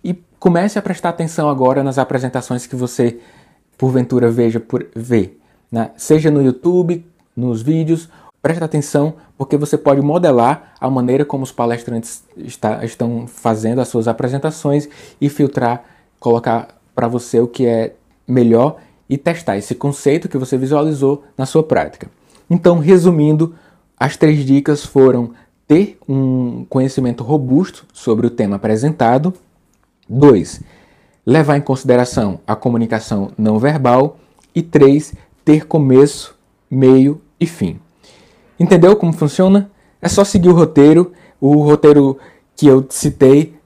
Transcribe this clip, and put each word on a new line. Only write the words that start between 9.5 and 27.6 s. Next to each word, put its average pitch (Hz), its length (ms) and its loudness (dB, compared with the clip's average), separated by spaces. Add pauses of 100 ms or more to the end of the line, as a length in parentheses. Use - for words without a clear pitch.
você 147 180 -2
pode 139 240 0
modelar 143 800 0
a 131 80 -6
maneira 135 380 -2
como 139 160 -8
os 131 100 -12
palestrantes 117 680 -8 (160)
está, 110 480 -8
estão 117 400 -8
fazendo 113 560 -4
as 117 60 -6
suas 113 200 -2
apresentações 143 800 -4 (320)
e 143 80 -2
filtrar, 127 560 -4 (340)
colocar 117 500 -2 (260)
pra 117 120 -4
você 120 320 -4
o 120 100 0
que 123 180 -4
é 113 280 -2 (320)
melhor 123 500 2 (340)
e 139 80 -4
testar 165 400 -6
esse - 160 -10
conceito 143 560 -4
que 139 80 -6
você 131 180 -6
visualizou 143 680 -2 (120)
na 131 80 -6
sua 156 180 -2
prática. - 460 -6 (400)
Então, 175 300 2
resumindo, 165 760 2 (440)
as 139 180 -4
três 151 300 2
dicas 143 360 0
foram 123 500 2 (340)
ter 185 320 0 (100)
um 127 580 -4
conhecimento 131 560 -4
robusto 139 680 -2